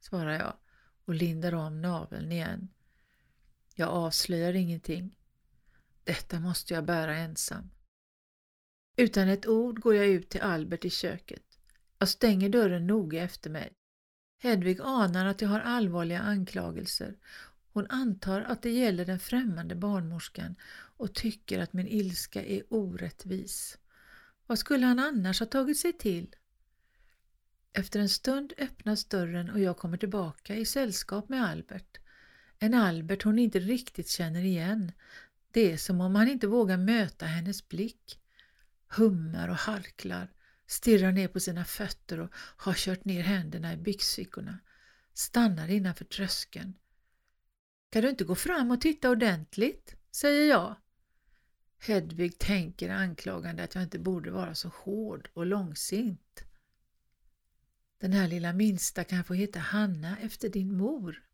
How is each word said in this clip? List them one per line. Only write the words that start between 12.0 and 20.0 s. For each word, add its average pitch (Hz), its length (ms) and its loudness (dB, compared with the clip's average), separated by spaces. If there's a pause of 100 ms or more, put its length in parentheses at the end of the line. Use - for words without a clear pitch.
stänger 202 400 4
dörren 185 380 4
noga 175 360 0
efter 175 280 -8
mig. - 220 -10 (640)
Hedvig 185 420 2
anar 196 460 2
att 196 140 -2
jag 214 80 2
har 214 120 2
allvarliga 180 600 0
anklagelser. 185 960 -4 (600)
Hon 202 120 -2
antar 208 520 -2
att 233 220 -4
det 240 80 -2
gäller 220 340 2
den 185 140 -2
främmande 175 560 -2
barnmorskan 175 840 -4 (400)